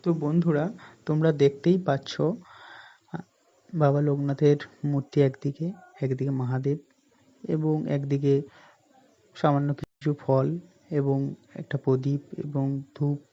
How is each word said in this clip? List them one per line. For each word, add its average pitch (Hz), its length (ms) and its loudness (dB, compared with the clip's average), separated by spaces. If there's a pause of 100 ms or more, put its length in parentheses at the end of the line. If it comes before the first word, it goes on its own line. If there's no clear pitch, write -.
তো 175 100 0
বন্ধুরা, 156 520 2 (400)
তোমরা 156 260 2
দেখতেই 143 460 2
পাচ্ছ, 143 360 -2 (1600)
বাবা 147 280 2
লোকনাথের 143 560 2 (280)
মূর্তি 143 360 -2
একদিকে, 139 460 -2 (340)
একদিকে 135 300 -2
মহাদেব 131 460 -2 (680)
এবং 156 320 0 (120)
একদিকে 139 460 0 (1000)
সামান্য 143 380 2
কিছু - 460 -6
ফল 135 280 2 (440)
এবং 139 260 0 (380)
একটা - 220 -6
প্রদীপ 135 440 0 (160)
এবং 139 280 -4 (280)
ধূপ 143 260 -2 (140)